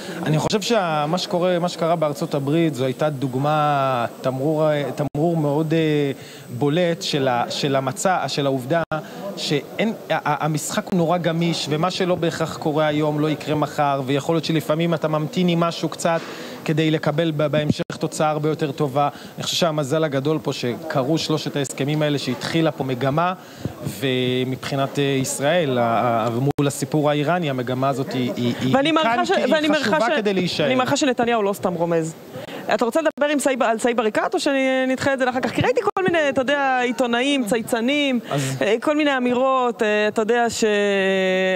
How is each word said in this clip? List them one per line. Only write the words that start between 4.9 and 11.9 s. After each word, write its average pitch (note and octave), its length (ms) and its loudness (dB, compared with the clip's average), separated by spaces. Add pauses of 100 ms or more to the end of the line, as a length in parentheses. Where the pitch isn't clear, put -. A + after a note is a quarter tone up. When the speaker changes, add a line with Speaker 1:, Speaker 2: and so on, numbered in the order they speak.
Speaker 1:
תמרור D#3 420 0
מאוד, D3+ 360 0
אה, D3+ 380 2 (460)
בולט D#3+ 440 2
של C3+ 260 0
ה-, A#2+ 220 2
של C#3 260 0
המצע, C3+ 520 0
של C#3 180 -2
העובדה C3+ 360 0 (560)
שאין, F3 560 -2 (160)
ה-, E3 40 0
ה-, D3 320 -2
המשחק D#3 420 -2
הוא - 100 0
נורא E3+ 200 2
גמיש, E3 520 0
ומה E3 220 0